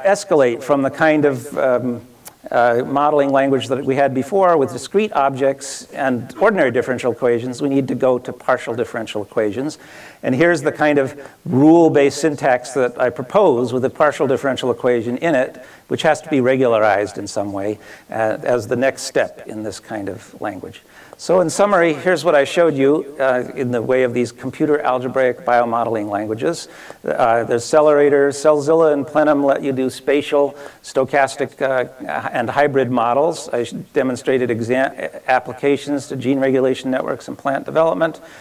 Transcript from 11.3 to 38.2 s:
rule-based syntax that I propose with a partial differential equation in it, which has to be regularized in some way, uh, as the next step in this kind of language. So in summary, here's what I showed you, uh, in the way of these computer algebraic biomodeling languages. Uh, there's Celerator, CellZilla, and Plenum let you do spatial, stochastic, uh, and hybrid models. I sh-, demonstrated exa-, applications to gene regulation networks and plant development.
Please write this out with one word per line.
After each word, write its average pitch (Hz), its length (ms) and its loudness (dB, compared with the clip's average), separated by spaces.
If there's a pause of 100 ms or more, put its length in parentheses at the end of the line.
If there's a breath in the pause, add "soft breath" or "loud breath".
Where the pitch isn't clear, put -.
rule-based 147 760 6
syntax 147 540 0
that 123 260 -2
I 127 100 2
propose 127 640 2
with 127 120 0
a 131 40 0
partial 147 380 0
differential 131 440 -2
equation 120 460 0
in 165 180 0
it, - 280 -2 (260 loud breath)
which 131 140 -4
has 156 180 2
to - 80 -14
be 143 120 2
regularized 110 760 2
in 101 100 -10
some 101 260 -6
way, 101 240 -6 (320 loud breath)
uh, 110 340 -2
as 123 240 -2
the 127 80 -2
next 131 280 -2
step - 440 -4
in 107 160 -10
this 104 160 -10
kind 101 300 -10
of - 320 -14
language. 101 400 -10 (380 loud breath)
So 180 220 2
in 165 80 0
summary, 175 460 2
here's 147 280 -2
what 170 100 2
I 143 120 4
showed 165 300 2
you, 139 440 0
uh, 127 340 -2
in 123 180 -4
the 120 100 -2
way 127 220 2
of 120 100 0
these 120 180 -2
computer 147 480 -2
algebraic 127 600 0
biomodeling 117 720 0
languages. 110 600 -4 (340 loud breath)
Uh, 117 400 2
there's 117 220 -2
Celerator, 147 640 4
CellZilla, 151 640 2
and 143 120 -2
Plenum 151 380 2
let 139 180 2
you 143 120 -2
do 131 160 -2
spatial, 143 640 0 (260 loud breath)
stochastic, 135 800 -2
uh, 131 280 -2 (420)
and 120 180 -4
hybrid 135 400 2
models. 127 600 0
I 120 160 -2
sh-, - 60 -12 (200)
demonstrated 127 580 0
exa-, 120 800 -2
applications 135 800 -2
to - 80 -8
gene 131 240 0
regulation 131 500 0
networks - 380 -4
and 131 100 -12
plant 135 280 -6
development. 160 560 0 (200 loud breath)